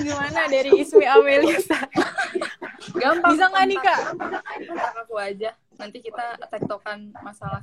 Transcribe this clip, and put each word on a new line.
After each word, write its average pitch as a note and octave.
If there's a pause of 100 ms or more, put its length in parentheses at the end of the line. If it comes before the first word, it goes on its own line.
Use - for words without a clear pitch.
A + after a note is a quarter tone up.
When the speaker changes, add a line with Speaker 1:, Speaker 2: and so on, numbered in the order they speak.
Speaker 1:
gimana D4
dari C4+
Ismi D4
Amelisa? C#4+ (1160)
Speaker 2:
Gampang. E4+
Speaker 1:
Bisa F#4
nggak F#4+
nih, G4
Kak? F4+ (720)
Speaker 2:
Kontak A#3
aku A3+
aja. G3+ (240)
Nanti G#3
kita A#3
tektokan G#3 (100)
masalah G3+